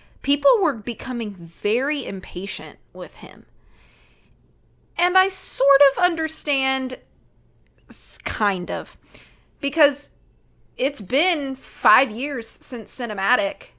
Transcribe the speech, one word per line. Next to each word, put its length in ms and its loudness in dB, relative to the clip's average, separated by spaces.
people 360 4
were 140 2
becoming 640 -6
very 720 -2
impatient 720 -8
with 260 -12
him. 280 -16
And 180 0
I 120 6
sort 540 4
of 120 0
understand, 920 -2
s-, 300 -8
kind 540 -2
of, 260 -8
because 500 2
it's 260 -2
been 520 0
five 560 4
years 380 -6
since 520 -8
Cinematic, 680 -2